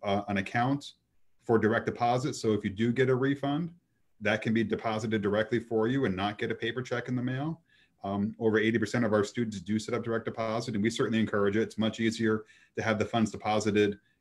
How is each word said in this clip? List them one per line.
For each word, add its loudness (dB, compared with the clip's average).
uh, 0
an -2
account -2
for 4
direct 2
deposit. 0
So 0
if 0
you -2
do 0
get 2
a 4
refund, -2
that 2
can 0
be 4
deposited -2
directly 0
for 0
you 0
and 0
not -2
get -4
a -6
paper -6
check -4
in -2
the -2
mail. -4
Um, -2
over 2
eighty 2
percent 0
of 0
our 4
students -4
do -2
set -4
up -4
direct -4
deposit, -4
and 0
we 2
certainly 0
encourage 2
it. 2
It's -4
much 0
easier 2
to -4
have 2
the 0
funds 2
deposited 2